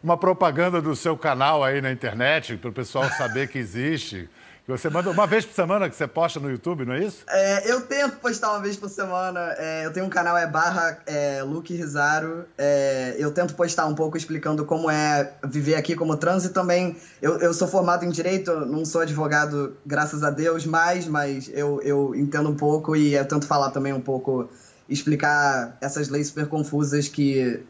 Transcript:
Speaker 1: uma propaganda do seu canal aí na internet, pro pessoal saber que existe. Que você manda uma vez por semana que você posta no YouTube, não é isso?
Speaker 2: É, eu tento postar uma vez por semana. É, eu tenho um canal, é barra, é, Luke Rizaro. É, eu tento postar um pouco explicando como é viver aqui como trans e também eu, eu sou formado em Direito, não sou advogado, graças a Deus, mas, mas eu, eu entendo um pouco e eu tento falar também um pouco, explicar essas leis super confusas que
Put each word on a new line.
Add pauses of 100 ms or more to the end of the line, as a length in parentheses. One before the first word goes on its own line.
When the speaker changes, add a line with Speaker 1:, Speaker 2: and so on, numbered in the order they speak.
Speaker 1:
uma
propaganda
do
seu
canal
aí
na
internet,
pro
pessoal
saber
que
existe. (360)
Que
você
manda
uma
vez
por
semana
que
você
posta
no
YouTube,
não
é
isso?
Speaker 2:
É,
eu
tento
postar
uma
vez
por
semana.
É,
eu
tenho
um
canal,
é
barra,
é,
Luke
Rizaro. (120)
É,
eu
tento
postar
um
pouco
explicando
como
é (100)
viver
aqui
como
trans
e
também (260)
eu,
eu
sou
formado
em
Direito, (140)
não
sou
advogado, (100)
graças
a
Deus,
mas,
mas
eu,
eu
entendo
um
pouco
e
eu
tento
falar
também
um
pouco, (380)
explicar
essas
leis
super
confusas
que